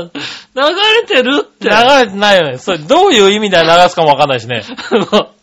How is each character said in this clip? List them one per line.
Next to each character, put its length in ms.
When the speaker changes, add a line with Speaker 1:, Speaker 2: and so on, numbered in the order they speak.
Speaker 1:
ー、 60
流 220
れ 60
て 160
る 200
っ 20
て。 240
Speaker 2:
流 60
れ 20
て 100
な 180
い 60
よ 120
ね。 60
そ 140
れ 60
ど 300
う 40
い 160
う 40
意 80
味 100
で 120
流 260
す 80
か 60
も 60
わ 80
か 100
ん 40
な 60
い 40
し 80
ね。 200
Speaker 1:
<laughs> 40